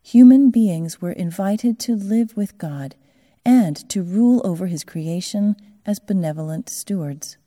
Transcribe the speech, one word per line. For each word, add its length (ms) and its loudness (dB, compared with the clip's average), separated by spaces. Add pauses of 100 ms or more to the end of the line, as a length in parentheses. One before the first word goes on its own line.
human 480 8
beings 520 -2
were 100 -6
invited 680 -4
to 160 -4
live 400 -2
with 220 -6
God 380 -10 (500)
and 320 2 (120)
to 140 -4
rule 400 2
over 240 -4
his 160 -6
creation 720 -4 (300)
as 140 -4
benevolent 720 -6
stewards. 760 -10